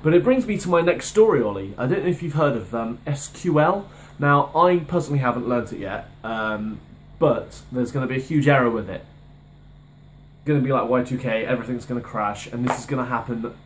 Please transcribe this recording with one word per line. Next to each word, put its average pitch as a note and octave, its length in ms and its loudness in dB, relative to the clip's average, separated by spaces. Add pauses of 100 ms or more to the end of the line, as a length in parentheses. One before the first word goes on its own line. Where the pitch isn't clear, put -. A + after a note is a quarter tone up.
But D#3 120 4
it F3 80 6
brings B3+ 240 4
me G#3 120 -2
to - 100 -4
my E3+ 140 4
next E3+ 240 0
story, G#3 360 6
Ollie. G2 340 -4
I A#2+ 100 -2
don't F#3 180 0
know F3+ 60 2
if E3+ 120 -2
you've D#3 120 -6
heard D3 200 2
of, G#2 200 -6
um, A#2 320 -4
S C#3+ 220 -6
Q D#3+ 300 0
L. F#3 300 2 (300)
Now, C#3+ 360 4
I F3 260 4
personally D3 380 -2
haven't A#2+ 300 0
learnt A#2+ 240 -2
it - 80 -10
yet, F#2+ 300 -8 (120)
um, G#2+ 560 -4 (400)
but - 440 0 (100)
there's B2 180 -2
gonna C3 160 -2
be C3 100 -2
a C3 40 -2
huge C#3+ 260 0
error C3 240 4
with G#2+ 200 -4
it. - 140 -10 (1400)
Gonna D3 160 2
be B2+ 100 0
like A#2 180 0
Y B2 140 2
two B2 160 -4
K, A2+ 260 -2
everything's A#2+ 420 -4
gonna A#2+ 160 -4
crash, G#2 440 -4
and B2 220 -4
this - 100 0
is - 80 -12
gonna C3 200 -4
happen A#2+ 460 -6 (140)